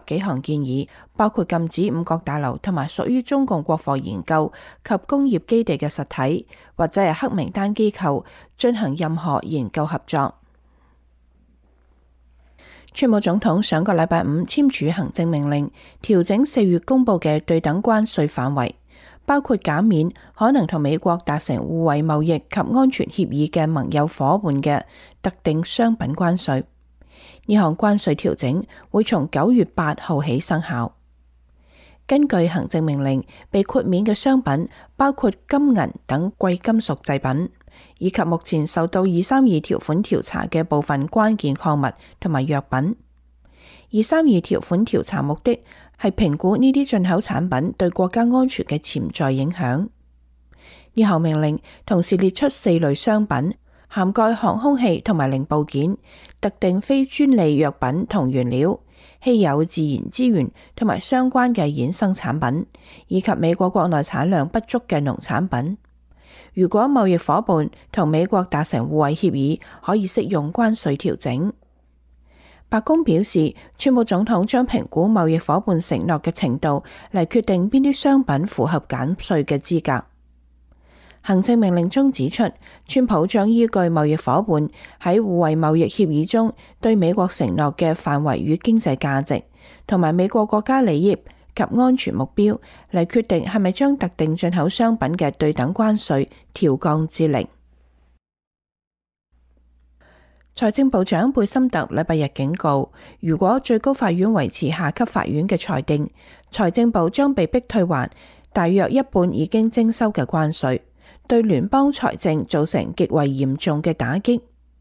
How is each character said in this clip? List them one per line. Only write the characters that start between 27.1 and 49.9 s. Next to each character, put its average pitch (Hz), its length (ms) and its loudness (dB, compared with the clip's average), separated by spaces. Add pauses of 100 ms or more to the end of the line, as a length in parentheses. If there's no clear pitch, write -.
呢 208 60 4
項 170 200 4
關 208 240 2
稅 160 140 0
調 - 220 -2
整 139 280 -2 (280)
會 214 120 2
從 165 280 0
九 160 200 2
月 240 140 4
八 151 340 -4
號 151 220 -2
起 139 180 -2
生 160 220 -2
效。 120 320 -6 (1120)
根 285 220 2
據 180 200 2
行 170 220 -4
政 160 140 0
命 143 200 0
令， 135 200 0 (260)
被 196 140 2
豁 - 180 0
免 185 240 0
嘅 214 80 2
商 262 260 2
品 151 300 -2 (260)
包 277 160 2
括 247 200 0
金 277 440 0
銀 170 180 0 (120)
等 160 320 -2
貴 180 200 0
金 220 220 0
屬 147 220 -6
製 139 160 -2
品， 139 320 -2 (480)
以 185 140 -2
及 208 100 -2
目 170 220 0
前 156 240 -2
受 165 180 0
到 185 160 0
二 180 220 2
三 269 200 2
二 190 160 4
條 - 200 -4
款 170 240 -2
調 - 180 -2
查 - 240 -6
嘅 160 180 -2
部 151 160 0
分 147 280 -2
關 220 280 2
鍵 143 200 -2
礦 151 200 -2
物 135 160 0 (280)
同 175 120 -4
埋 135 120 0
藥 143 180 0
品。 143 340 -2 (960)
二 214 100 2
三 320 240 2
二 190 140 4
條 - 180 -2
款 190 260 0
調 - 160 0
查 143 220 -4
目 143 200 -2
的 240 160 0 (400)
係 202 120 0
評 156 260 0
估 190 200 0
呢 262 140 4
啲 277 160 0
進 202 160 0
口 180 140 2
產 175 320 -2
品 139 260 -2
對 180 140 0
國 180 200 -2
家 233 120 0
安 254 260 2
全 - 180 -6
嘅 143 120 -4
潛 - 340 -6
在 135 200 -2
影 135 180 0
響。 170 380 -2 (1080)